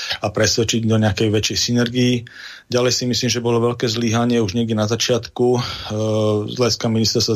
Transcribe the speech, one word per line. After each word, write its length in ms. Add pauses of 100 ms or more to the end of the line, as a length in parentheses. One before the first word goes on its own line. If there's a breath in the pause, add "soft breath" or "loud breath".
(240 loud breath)
a 80
presvedčiť 560
do 80
nejakej 320
väčšej 320
synergii. 540 (580 loud breath)
Ďalej 240
si 160
myslím, 180
že 140
bolo 160
veľké 320
zlyhanie 480
už 160
niekde 240
na 80
začiatku, 600 (120)
e, 20 (880 loud breath)
z 80
hľadiska 320
ministerstva 480